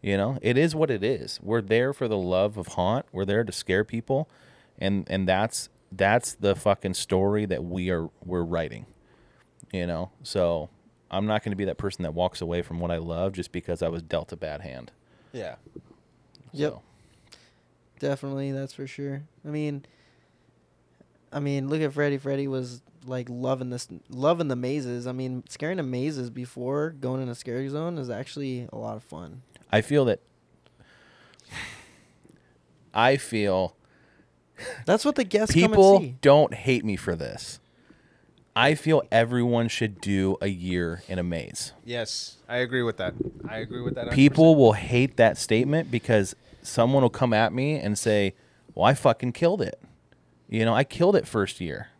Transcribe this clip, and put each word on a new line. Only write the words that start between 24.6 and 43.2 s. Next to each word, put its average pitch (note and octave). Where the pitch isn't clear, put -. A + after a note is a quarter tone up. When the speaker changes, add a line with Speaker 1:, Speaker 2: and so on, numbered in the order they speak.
Speaker 3:
I B2+
mean, B2+
scaring F3
in C#3
mazes B2+
before B2+
going C3+
in B2+
a A#2+
scary B2+
zone D#3+
is B2+
actually B2+
a -
lot A2+
of A2
fun. F2
Speaker 1:
I G#2+
feel C#3
that, A#2
I B2+
feel G2
Speaker 3:
That's G#3
what D4
the C4
guests G#3
come E3
and A3
Speaker 1:
people G3
Speaker 3:
see. C3
Speaker 1:
don't C#3+
hate B2+
me G#2
for F2
this. -
I C3+
feel D#3
everyone A#2
should G#2
do F#2+
a G2+
year F2+
in F#2+
a F2
maze. E2+
Speaker 2:
Yes, A#2
I A#2+
agree B2
with A2+
that. F#2